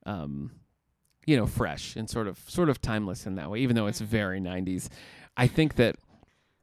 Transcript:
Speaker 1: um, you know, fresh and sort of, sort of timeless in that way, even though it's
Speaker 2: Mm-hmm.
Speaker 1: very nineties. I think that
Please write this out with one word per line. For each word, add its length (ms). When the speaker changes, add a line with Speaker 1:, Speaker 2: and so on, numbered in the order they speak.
Speaker 1:
um, 460
you 100
know, 100
fresh 520
and 120
sort 180
of, 120
sort 200
of 120
timeless 460
in 80
that 160
way, 80
even 160
though 120
it's 140
Speaker 2:
Mm-hmm. 100
Speaker 1:
very 280
nineties. 500
I 100
think 300
that 220